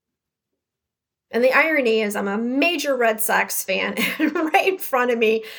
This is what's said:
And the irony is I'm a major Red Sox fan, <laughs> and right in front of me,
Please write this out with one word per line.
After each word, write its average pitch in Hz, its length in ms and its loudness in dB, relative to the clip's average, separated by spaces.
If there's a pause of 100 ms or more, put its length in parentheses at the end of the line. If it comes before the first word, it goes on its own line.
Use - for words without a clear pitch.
(1300)
And 233 120 -2
the 254 140 4
irony 269 460 2
is 208 120 -2
I'm 202 140 -4
a 196 80 -2
major 277 580 0
Red 226 280 0
Sox 196 420 -2
fan, 190 300 -4 (140)
<laughs> - 100 -8
and 302 160 0
right 339 340 2
in 381 100 0
front 247 320 0
of 233 80 0
me, 220 260 2 (140)